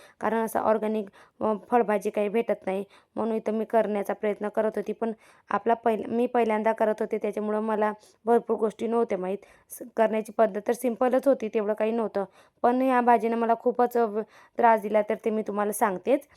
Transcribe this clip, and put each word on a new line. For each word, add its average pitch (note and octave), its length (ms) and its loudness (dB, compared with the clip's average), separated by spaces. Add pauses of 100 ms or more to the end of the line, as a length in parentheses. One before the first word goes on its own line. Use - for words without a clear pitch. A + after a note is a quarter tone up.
(200)
कारण A3+ 240 -2
असं - 160 -2
ऑर्गॅनिक, A3 460 0 (340)
अ, G#3+ 120 0 (180)
फळभाजी G#3 400 2
काही G#3 180 0
भेटत G#3+ 380 -2
नाही, G3 180 -4 (300)
म्हणून A3 220 -2
इथं A3 160 -4
मी A3 120 -2
करण्याचा G#3 480 0
प्रयत्न G#3 360 -4
करत A3 280 -2
होती. G#3+ 160 -4
पण A3+ 200 -4 (380)
आपला A3+ 240 0
पहिल-, A3+ 340 0
मी A#3 180 0
पहिल्यांदा A3 460 0
करत G#3+ 280 0
होते, A3 180 -4
त्याच्यामुळं G#3+ 420 -4
मला G#3+ 320 0 (320)
भरपूर A#3 320 2
गोष्टी A3 300 -4
नव्हत्या A3+ 320 0
माहीत. F#3 200 -6 (320)
स-, - 120 -16 (140)
करण्याची A3 360 0
पद्धत G#3 360 2
तर A#3+ 40 4
सिम्पलच B3 560 0
होती, A#3 200 2
तेवढं G#3+ 240 -2
काही G#3+ 200 -2
नव्हतं, G#3 320 -2 (380)
पण B3 200 2
या B3+ 180 2
भाजीनं A#3 360 4
मला A3+ 240 2
खूपच, A#3+ 360 0
अ, A#3 80 4
व-, G#3 160 -2 (380)
त्रास A3+ 220 6
दिला, G#3 220 2
तर G#3+ 120 -2 (100)
ते A3+ 60 0
मी A3 120 0
तुम्हाला G#3 300 -2
सांगतेच. G#3+ 480 0 (160)